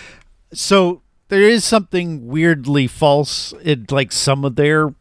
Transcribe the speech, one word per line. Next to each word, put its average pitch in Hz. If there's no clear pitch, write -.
So 180
there 196
is 220
something 175
weirdly 143
false 143
in, 139
like, 135
some 139
of 127
their 151